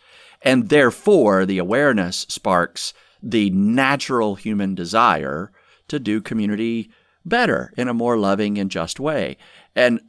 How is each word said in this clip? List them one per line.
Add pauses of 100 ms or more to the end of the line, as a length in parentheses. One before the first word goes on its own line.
(420)
and
therefore
the
awareness
sparks (280)
the
natural
human
desire (360)
to
do
community (340)
better
in
a
more
loving
and
just
way. (380)
And,